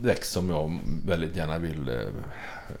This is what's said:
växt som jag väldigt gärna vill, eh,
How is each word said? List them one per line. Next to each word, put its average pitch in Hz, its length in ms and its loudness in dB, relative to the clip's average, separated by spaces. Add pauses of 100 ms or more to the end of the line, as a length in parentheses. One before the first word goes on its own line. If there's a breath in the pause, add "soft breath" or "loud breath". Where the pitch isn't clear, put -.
växt 117 300 2
som 90 180 2
jag 78 300 2 (260)
väldigt 82 300 2
gärna 80 220 0
vill, 78 320 -2
eh, 60 60 0 (840 loud breath)